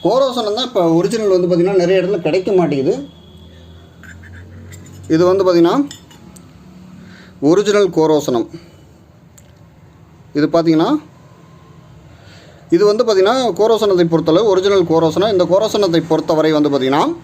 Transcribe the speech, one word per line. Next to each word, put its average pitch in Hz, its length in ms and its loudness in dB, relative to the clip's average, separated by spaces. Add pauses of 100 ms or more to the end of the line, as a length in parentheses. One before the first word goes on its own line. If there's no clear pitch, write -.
கோரோசனம் 240 520 0
தான் 254 120 -4
இப்ப 226 120 -2 (160)
ஒரிஜினல் 202 380 0
வந்து 180 140 0
பார்த்தீங்கன்னா 180 340 0
நிறைய 185 180 2
இடத்துல 185 240 -4
கிடைக்க 185 320 -2
மாட்டேங்குது. 147 380 0 (2250)
இது 160 140 2
வந்து 190 160 0
பார்த்தீங்கன்னா 175 320 4 (1700)
ஒரிஜினல் 202 460 2
கோரோசனம். 147 500 0 (1900)
இது 151 160 0
பார்த்தீங்கன்னா, 165 360 2 (1900)
இது 196 140 2
வந்து 220 140 0
பார்த்தீங்கன்னா 220 460 0 (100)
கோரோசனத்தை 208 540 2
பொறுத்தளவு 165 400 0
ஒரிஜினல் 185 400 0
கோரோசனம். 165 400 0
இந்த 180 180 2
கோரோசனத்தை 196 580 0
பொறுத்தவரை 156 480 0
வந்து 147 140 0
பார்த்தீங்கன்னா 139 320 0 (200)